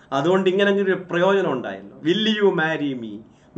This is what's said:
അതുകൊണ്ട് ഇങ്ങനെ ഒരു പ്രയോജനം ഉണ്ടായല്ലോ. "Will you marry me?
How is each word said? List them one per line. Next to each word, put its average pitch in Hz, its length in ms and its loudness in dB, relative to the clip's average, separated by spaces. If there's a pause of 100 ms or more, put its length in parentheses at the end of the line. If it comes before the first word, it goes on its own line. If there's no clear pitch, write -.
(140)
അതുകൊണ്ട് 180 360 2
ഇങ്ങനെ 202 220 2
ഒരു 190 400 0
പ്രയോജനം 180 400 2
ഉണ്ടായല്ലോ. 104 460 -8
"Will 208 420 0
you 185 240 2
marry 147 380 -2
me? 104 160 -10 (400)